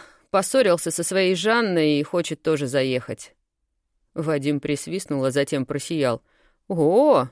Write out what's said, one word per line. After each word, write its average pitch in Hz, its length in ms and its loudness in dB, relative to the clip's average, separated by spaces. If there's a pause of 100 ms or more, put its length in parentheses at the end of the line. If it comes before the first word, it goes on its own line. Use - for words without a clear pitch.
(300)
поссорился 190 600 2
со 170 140 -4
своей 185 320 0
Жанной 175 640 2
и 147 40 -2
хочет 165 380 -4
тоже 147 260 -2
заехать». 127 680 -4 (760)
Вадим 147 460 -2
присвистнул, 147 680 -6
а 131 60 0
затем 139 340 -2
просиял. 139 560 -4 (480)
«О, 180 640 4